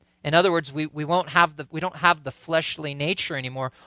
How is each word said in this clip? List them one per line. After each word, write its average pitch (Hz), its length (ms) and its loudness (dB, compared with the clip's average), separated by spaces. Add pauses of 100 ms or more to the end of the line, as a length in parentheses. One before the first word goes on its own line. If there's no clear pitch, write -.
(240)
In 143 100 0
other 180 200 6
words, 151 180 -2
we, 151 140 -4
we 151 180 -6
won't 170 260 0
have 170 280 4
the, 147 120 -10
we 160 120 -6
don't 180 160 -6
have 165 260 2
the 135 80 -8
fleshly 160 600 -4
nature 151 420 -4
anymore. 131 380 -6 (140)